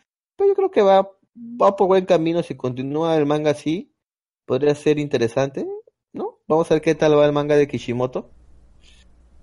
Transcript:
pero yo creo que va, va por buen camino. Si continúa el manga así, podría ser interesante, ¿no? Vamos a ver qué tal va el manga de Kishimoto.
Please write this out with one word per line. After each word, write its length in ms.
pero 140
yo 40
creo 160
que 120
va, 260
va 140
por 140
buen 160
camino. 380
Si 120
continúa 640
el 80
manga 280
así, 420
podría 300
ser 240
interesante, 680
¿no? 340
Vamos 240
a 40
ver 80
qué 120
tal 240
va 60
el 80
manga 240
de 100
Kishimoto. 640